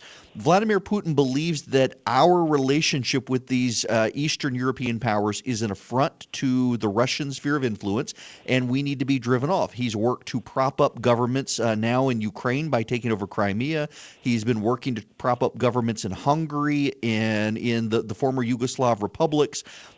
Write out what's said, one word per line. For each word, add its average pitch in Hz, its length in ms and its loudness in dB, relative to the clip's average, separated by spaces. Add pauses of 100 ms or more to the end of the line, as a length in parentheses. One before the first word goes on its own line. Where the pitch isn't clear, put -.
(360)
Vladimir 190 440 2
Putin 165 360 -2
believes 143 480 0
that 131 320 2 (100)
our 165 400 6
relationship 139 840 2
with 127 160 -2
these, 123 380 0
uh, 110 280 2
Eastern 147 400 -4
European 123 460 -2
powers 104 420 0
is 117 220 -4
an 104 80 0
affront - 600 -4
to 127 440 0
the 107 100 0
Russian 127 440 0
sphere 143 240 -4
of 135 100 0
influence, 104 480 -2 (320)
and 127 240 0
we 135 140 0
need 143 160 -2
to 135 60 -2
be 135 120 2
driven 123 320 0
off. 175 240 0
He's 117 220 -4
worked 117 320 -2
to 123 120 -4
prop 131 400 -2
up 139 220 2
governments, 123 580 2
uh, 113 140 2
now 120 360 2
in 113 120 0
Ukraine 127 480 -2
by 120 140 2
taking 120 280 -2
over 101 140 -2
Crimea. 123 640 -2 (320)
He's 117 220 0
been 110 180 0
working 127 320 0
to 107 100 -6 (140)
prop 123 240 -2
up - 160 0
governments 117 480 0
in 92 60 -4
Hungary 147 920 0
and 110 560 0
in 117 320 0
the, 110 140 2
the 110 120 -8
former 131 300 0
Yugoslav 120 560 0
republics. 147 640 0 (340)